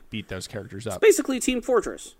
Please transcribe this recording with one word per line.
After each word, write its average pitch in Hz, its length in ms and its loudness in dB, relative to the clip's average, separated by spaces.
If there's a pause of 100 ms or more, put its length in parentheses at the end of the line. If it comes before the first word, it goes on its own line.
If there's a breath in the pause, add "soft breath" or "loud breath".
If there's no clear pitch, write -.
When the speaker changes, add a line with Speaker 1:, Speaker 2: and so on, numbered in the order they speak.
(120)
Speaker 1:
beat 107 160 -8
those 92 200 -8
characters 113 380 -10
up. 101 120 -6
Speaker 2:
It's - 40 -2
basically 285 380 4
Team 247 240 0
Fortress. 190 560 -2